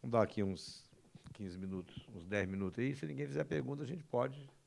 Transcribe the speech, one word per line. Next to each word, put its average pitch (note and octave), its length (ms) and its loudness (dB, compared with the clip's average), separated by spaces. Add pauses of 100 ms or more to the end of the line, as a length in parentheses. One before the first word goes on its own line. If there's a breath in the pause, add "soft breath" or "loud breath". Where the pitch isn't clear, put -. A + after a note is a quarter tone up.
vamos A#2+ 120 -4
dar A2+ 80 10
aqui G#2 200 4
uns - 480 -2 (440)
quinze F#2 240 -6
minutos, F#2+ 580 -6
uns E2+ 100 -10
dez G2 220 2
minutos F#2+ 320 0
aí. C3+ 160 2
Se C#3+ 100 -6
ninguém D3 220 -2
fizer C#3+ 160 2
pergunta, C#3+ 400 0
a - 20 -4
gente D#3 200 -6
pode C3+ 440 0 (180)